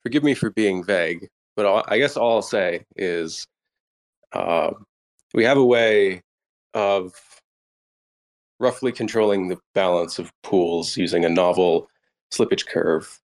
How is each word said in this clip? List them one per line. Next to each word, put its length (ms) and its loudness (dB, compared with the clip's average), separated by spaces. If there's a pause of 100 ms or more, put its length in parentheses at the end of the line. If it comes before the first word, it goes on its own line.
forgive 220 -2
me 100 2
for 160 -2
being 340 0
vague, 440 -2 (300)
but 80 -2
all, 220 2
I 100 0
guess 180 0
all 200 2
I'll 60 2
say 440 -4 (100)
is, 500 -6 (840)
uh, 400 -2 (640)
we 100 2
have 140 4
a 80 6
way 560 2 (520)
of 400 -2 (1500)
roughly 320 -2
controlling 560 0
the 80 -6 (180)
balance 420 0
of 140 -12 (100)
pools 540 0
using 300 0
a 40 2
novel 600 2 (420)
slippage 340 -2
curve 640 -4